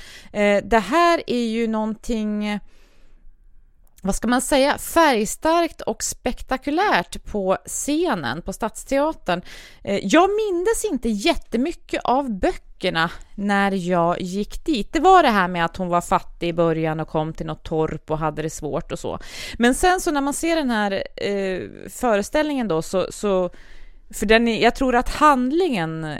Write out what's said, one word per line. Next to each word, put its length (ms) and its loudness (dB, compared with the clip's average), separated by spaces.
Eh, 300 4
det 160 4
här 480 4
är 200 -2
ju 200 -2
någonting, 920 -2
vad 140 0
ska 120 -4
man 140 2
säga, 360 2
färgstarkt 1040 2
och 220 -6
spektakulärt 1200 -2
på 400 -2
scenen 760 -4
på 120 -10
Stadsteatern. 880 -2
Eh, 200 -2
jag 320 6
mindes 500 -2
inte 240 -4
jättemycket 960 -2
av 360 -2
böckerna 720 -2
när 360 0
jag 500 0
gick 440 -6
dit. 280 -2
Det 60 0
var 240 8
det 60 4
här 180 4
med 180 0
att 120 -6
hon 120 -4
var 120 2
fattig 460 -2
i 60 -2
början 460 0
och 80 -6
kom 260 -4
till 120 -10
något 180 -10
torp 480 -4
och 60 -2
hade 240 -4
det 80 -4
svårt 420 -6
och 80 -6
så. 200 -8
Men 180 4
sen 260 2
så 100 -2
när 100 -2
man 120 -2
ser 220 -2
den 140 0
här, 340 -2
eh, 460 -4
föreställningen 760 0
då 140 0
så, 280 -2
så, 400 0
för 120 -4
den 220 6
är, 160 2
jag 120 6
tror 200 2
att 140 2
handlingen 1120 2